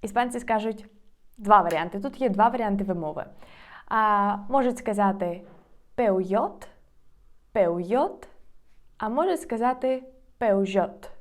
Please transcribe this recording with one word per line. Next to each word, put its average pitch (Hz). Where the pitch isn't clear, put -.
Іспанці 240
скажуть 220
два 208
варіанти. 170
Тут 262
є 254
два 208
варіанти 214
вимови. 170
А, 208
можуть 247
сказати 196
Peugeot, 196
Peugeot, 185
а 220
можуть 320
сказати 254
Peugeot 196